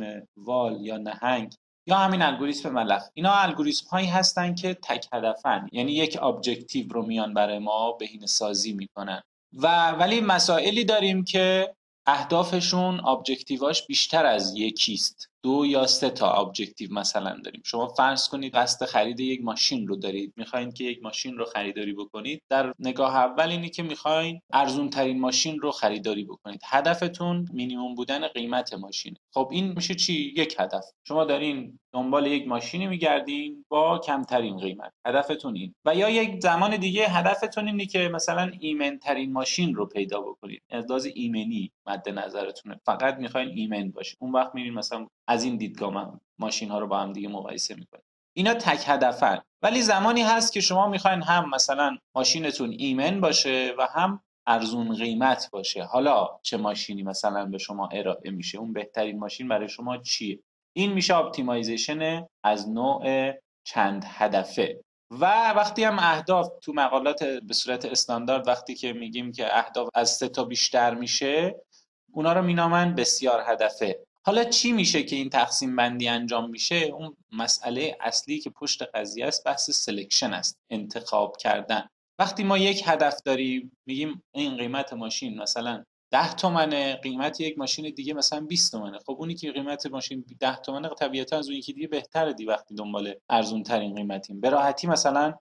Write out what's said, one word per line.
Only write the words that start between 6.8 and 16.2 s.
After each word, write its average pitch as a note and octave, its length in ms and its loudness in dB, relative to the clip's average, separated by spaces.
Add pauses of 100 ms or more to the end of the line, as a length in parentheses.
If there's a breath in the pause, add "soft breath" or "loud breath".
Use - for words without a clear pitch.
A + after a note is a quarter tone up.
رو A2+ 140 -2
میان A2 280 -2
برای G#2 240 2
ما G#2+ 340 0
بهینه G#2+ 340 -12
سازی G#2 460 -2
می‌کنن. G2 500 -8 (300)
و E3 380 4
ولی F3+ 300 2
مسائلی F#3 640 4
داریم G3 400 2
که F#3+ 500 2 (320)
اهدافشون، F3 1000 2
ابجکتیواش C3 800 0
بیشتر D#3 400 2
از G2 300 2
یکیست. - 720 -2 (140)
دو C#3 220 4
یا C3+ 200 4
سه - 240 2
تا G#2 220 2